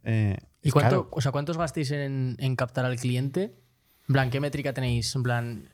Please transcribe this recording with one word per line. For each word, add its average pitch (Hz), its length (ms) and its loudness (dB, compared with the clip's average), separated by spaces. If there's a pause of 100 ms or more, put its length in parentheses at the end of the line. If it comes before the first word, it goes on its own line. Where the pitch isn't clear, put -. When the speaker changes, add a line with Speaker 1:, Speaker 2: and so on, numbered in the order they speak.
Speaker 1:
eh, 110 340 2 (240)
Speaker 2:
¿Y 156 60 2
Speaker 1:
es 131 40 2
Speaker 2:
cuánto, 127 180 6
Speaker 1:
caro. 135 200 2
Speaker 2:
o - 100 -2
sea, 135 120 0
cuántos 147 260 -4
gastáis 156 320 -2
en, 135 480 -2
en 131 180 0
captar 127 280 -2
al 127 120 0
cliente? 135 600 -2 (520)
En 143 40 2
plan, 131 180 4
¿qué 135 100 -2
métrica 143 320 -2
tenéis? 123 440 -2
En 131 80 0
plan, 120 500 -2